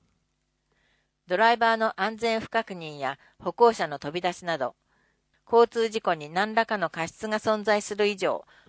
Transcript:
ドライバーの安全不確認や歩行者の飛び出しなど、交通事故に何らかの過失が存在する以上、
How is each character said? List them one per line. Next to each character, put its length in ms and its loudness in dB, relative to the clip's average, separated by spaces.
ド 100 -2
ラ 160 6
イ 40 0
バ 180 4
ー 20 -4
の 220 0
安 180 -2
全 220 -2
不 100 -12
確 240 -4
認 240 -12
や 200 -6
歩 140 -8
行 200 6
者 140 -2
の 120 -6
飛 120 -6
び 80 -4
出 140 -2
し 120 -14
な 120 -2
ど、 180 -4
交 220 6
通 220 -2
事 120 -4
故 140 2
に 140 -12
何 260 -2
ら 100 2
か 120 -4
の 120 -2
過 180 -6
失 200 -10
が 120 -2
存 240 0
在 180 2
す 140 -8
る 120 2
以 100 -2
上、 280 -2